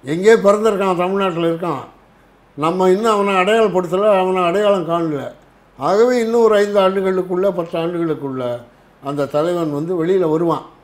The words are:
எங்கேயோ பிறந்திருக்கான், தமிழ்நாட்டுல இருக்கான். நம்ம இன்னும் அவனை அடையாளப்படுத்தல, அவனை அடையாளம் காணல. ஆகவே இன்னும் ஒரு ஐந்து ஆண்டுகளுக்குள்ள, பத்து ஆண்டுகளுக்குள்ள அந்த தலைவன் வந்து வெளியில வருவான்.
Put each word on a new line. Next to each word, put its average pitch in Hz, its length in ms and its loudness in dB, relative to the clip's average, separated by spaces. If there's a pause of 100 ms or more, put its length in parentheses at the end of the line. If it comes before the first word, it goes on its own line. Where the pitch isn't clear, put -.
எங்கேயோ 185 320 4
பிறந்திருக்கான், 202 600 2
தமிழ்நாட்டுல 180 500 -2
இருக்கான். 165 340 -4 (720)
நம்ம 185 360 0
இன்னும் 214 220 2
அவனை 202 220 0
அடையாளப்படுத்தல, 190 840 2
அவனை 185 240 0
அடையாளம் 190 460 0
காணல. 156 440 -4 (460)
ஆகவே 220 420 2
இன்னும் 226 200 0
ஒரு 220 140 4
ஐந்து 202 260 2
ஆண்டுகளுக்குள்ள, 190 760 0
பத்து 170 240 -6
ஆண்டுகளுக்குள்ள 143 800 -4 (460)
அந்த 143 220 -4
தலைவன் 165 460 -2
வந்து 160 340 -4
வெளியில 180 240 0
வருவான். 160 340 0 (200)